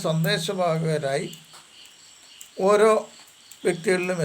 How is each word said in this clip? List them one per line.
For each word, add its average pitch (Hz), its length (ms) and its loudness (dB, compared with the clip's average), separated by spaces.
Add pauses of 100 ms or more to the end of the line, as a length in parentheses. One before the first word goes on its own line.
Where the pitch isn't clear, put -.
സന്ദേശവാഹകരായി 160 1200 -2 (1400)
ഓരോ 208 260 6 (720)
വ്യക്തികളിലും 180 600 -2